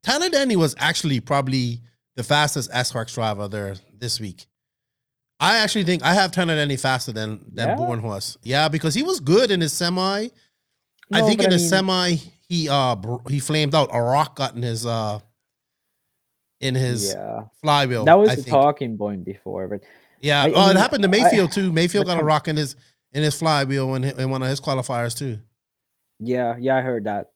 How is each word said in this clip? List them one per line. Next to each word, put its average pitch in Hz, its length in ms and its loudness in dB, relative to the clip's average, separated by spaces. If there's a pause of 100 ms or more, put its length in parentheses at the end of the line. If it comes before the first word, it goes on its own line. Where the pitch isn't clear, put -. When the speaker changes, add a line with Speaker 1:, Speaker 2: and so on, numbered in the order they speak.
Speaker 1:
Tanner 302 260 0
Denny 277 280 2
was 156 220 2
actually 147 420 0
probably 131 600 -2 (360)
the 123 80 -8
fastest 143 480 0
S-Works 123 420 -4
driver 104 340 -4
there 98 280 -8 (200)
this 113 240 -6
week. 101 260 -12 (920)
I 202 180 4
actually 214 260 0
think 165 180 0
I 160 120 4
have 190 180 2
Tanner 165 240 0
Denny 143 200 0
faster 131 360 -2
than, 107 400 -6
than 117 160 -4
Speaker 2:
Yeah? 214 80 -2
Speaker 1:
Bornhorst. 113 680 -6
Yeah, 143 260 0
because 156 260 -2
he 247 100 -2
was 359 160 -4
good 202 300 4
in 185 100 0
his 156 120 -2
semi. 190 560 -2 (840)
I 220 80 2
Speaker 2:
No, 220 60 4
Speaker 1:
think 208 120 4
Speaker 2:
but 190 80 4
Speaker 1:
in 185 60 4
Speaker 2:
I 175 40 4
Speaker 1:
the 175 40 4
Speaker 2:
mean 170 80 0
Speaker 1:
semi, 185 480 2 (320)
he, 165 200 -2
uh, 131 280 2
br-, 107 200 -6 (120)
he 139 100 -2
flamed 151 360 0
out. 147 180 4
A 120 100 0
rock 139 340 2
got 135 200 -4
in 120 60 -6
his, 117 220 -4
uh, 110 360 -4 (1400)
in 131 140 -2
his 113 400 -2
Speaker 2:
Yeah. 110 280 -10 (180)
Speaker 1:
flywheel, 135 440 2
Speaker 2:
That 165 140 8
was 214 120 6
Speaker 1:
I 127 40 2
Speaker 2:
the 131 80 -4
Speaker 1:
think. 127 140 -4
Speaker 2:
talking 135 420 2
point 101 260 -6
before, 95 440 -10
but 101 140 -8 (380)
Speaker 1:
Yeah. 143 220 2
Speaker 2:
I, 143 40 4
I 165 80 2
Speaker 1:
Oh, 190 100 6
it 294 40 8
Speaker 2:
mean, 196 80 6
Speaker 1:
happened 226 280 2
to 190 40 4
Speaker 2:
I 180 40 4
Speaker 1:
Mayfield 202 400 4
too. 190 200 0
Mayfield 175 340 0
Speaker 2:
but 180 60 -2
Speaker 1:
got 170 60 0
a - 40 0
Speaker 2:
com- 151 40 0
Speaker 1:
rock 151 220 2
in 156 80 -2
his, 143 180 -4 (380)
in 147 100 -2
his 151 160 0
flywheel 139 560 0
in, 131 100 -2
in 131 260 -4
one 131 120 -4
of 131 60 -2
his 135 120 -4
qualifiers 123 560 -4
too. 123 220 -8 (800)
Speaker 2:
Yeah, 120 400 -2
yeah, 131 180 0
I 131 40 2
heard 123 240 -4
that. 101 320 -6